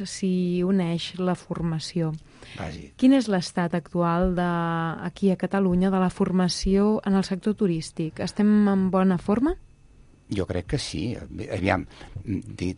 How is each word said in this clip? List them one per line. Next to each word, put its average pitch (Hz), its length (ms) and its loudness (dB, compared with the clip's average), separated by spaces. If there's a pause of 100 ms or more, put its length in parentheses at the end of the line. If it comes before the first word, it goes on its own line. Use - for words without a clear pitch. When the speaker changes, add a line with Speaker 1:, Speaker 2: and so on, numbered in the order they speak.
Speaker 1:
s'hi 180 560 0
uneix 175 560 0
la 180 160 0
formació. 160 760 -4 (440)
Speaker 2:
Bàsic. - 400 -12
Speaker 1:
Quin 262 180 6
és 254 120 4
l'estat 180 480 -2
actual 175 640 0
de, 175 140 0 (520)
aquí 185 300 0
a 180 40 0
Catalunya, 185 540 2
de 190 80 2
la 180 120 2
formació 190 960 2
en 196 100 2
el 190 100 4
sector 196 300 -2
turístic? 165 680 -2
Estem 208 480 2
en 190 240 2
bona 190 260 4
forma? 247 380 0 (720)
Speaker 2:
Jo 98 160 -2
crec 90 220 -4
que 147 120 -2
sí. - 380 -6
Aviam, 90 720 -2 (360)
dir, 98 540 -6